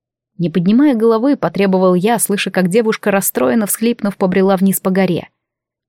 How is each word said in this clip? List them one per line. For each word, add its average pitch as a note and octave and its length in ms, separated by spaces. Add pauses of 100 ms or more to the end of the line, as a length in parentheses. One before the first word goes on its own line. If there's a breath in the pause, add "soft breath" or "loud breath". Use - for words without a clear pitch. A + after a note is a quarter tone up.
(380)
Не E3+ 120
поднимая A3 440
головы, A3+ 420
потребовал F#3 580
я, G3+ 240
слыша, G3 320
как F#3 180
девушка, G#3+ 420
расстроенно A3+ 560
всхлипнув, A3+ 500
побрела F#3+ 400
вниз F#3+ 240
по F#3+ 100
горе. F#3 380 (600)